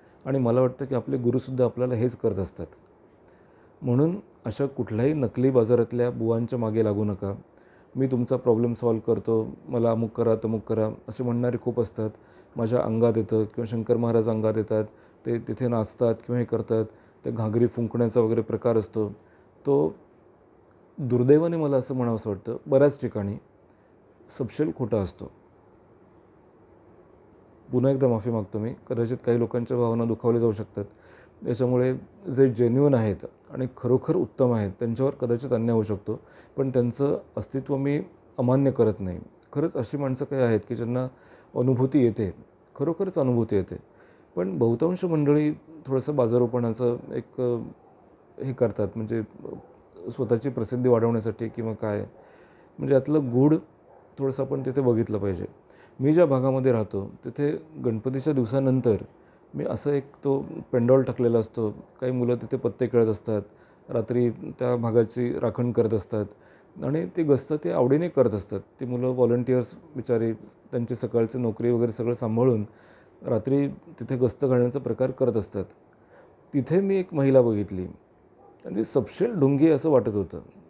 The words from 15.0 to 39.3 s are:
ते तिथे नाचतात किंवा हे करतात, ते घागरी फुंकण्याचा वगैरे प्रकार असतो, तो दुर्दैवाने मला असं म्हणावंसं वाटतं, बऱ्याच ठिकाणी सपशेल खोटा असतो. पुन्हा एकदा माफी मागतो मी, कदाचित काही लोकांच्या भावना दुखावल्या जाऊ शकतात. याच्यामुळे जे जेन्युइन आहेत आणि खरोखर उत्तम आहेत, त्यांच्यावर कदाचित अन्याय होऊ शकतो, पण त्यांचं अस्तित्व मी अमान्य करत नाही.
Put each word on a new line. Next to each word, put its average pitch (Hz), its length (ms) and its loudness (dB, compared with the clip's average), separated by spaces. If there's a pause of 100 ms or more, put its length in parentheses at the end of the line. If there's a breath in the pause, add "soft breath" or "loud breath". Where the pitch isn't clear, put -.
ते 120 140 -2
तिथे 117 280 -4
नाचतात 117 480 0 (100)
किंवा 123 140 -2
हे 120 60 0
करतात, 110 400 0 (400 soft breath)
ते 123 60 -4
घागरी 113 360 2
फुंकण्याचा 117 540 0
वगैरे 113 200 2
प्रकार 113 360 0
असतो, 107 320 -2 (560 soft breath)
तो 147 300 2 (1000)
दुर्दैवाने 143 600 2
मला 143 200 0
असं 127 180 -4
म्हणावंसं 117 340 -2
वाटतं, 101 360 -6
बऱ्याच 139 360 4
ठिकाणी 104 340 -4 (1040 soft breath)
सपशेल 147 380 -2
खोटा 117 200 -2
असतो. - 340 -6 (2500)
पुन्हा 127 200 2
एकदा 135 160 2
माफी 117 240 0
मागतो 107 280 -4
मी, 113 140 -6 (140)
कदाचित 117 380 -2
काही 120 140 2
लोकांच्या 120 380 -2
भावना 117 280 0
दुखावल्या 117 360 0
जाऊ 117 100 4
शकतात. 101 340 -6 (640 loud breath)
याच्यामुळे 127 460 2 (420)
जे 135 140 6
जेन्युइन 123 440 4
आहेत 113 220 2 (340)
आणि 131 180 -6 (100)
खरोखर 127 380 0
उत्तम 131 360 0
आहेत, 104 280 -2
त्यांच्यावर 123 320 -2
कदाचित 123 420 -2
अन्याय 117 200 0
होऊ 110 100 2
शकतो, 104 360 -6 (380 loud breath)
पण 135 120 0
त्यांचं 131 480 0 (200)
अस्तित्व 135 400 -6
मी 143 260 -2 (340)
अमान्य 135 340 4
करत 110 280 2
नाही. 92 200 -6 (340)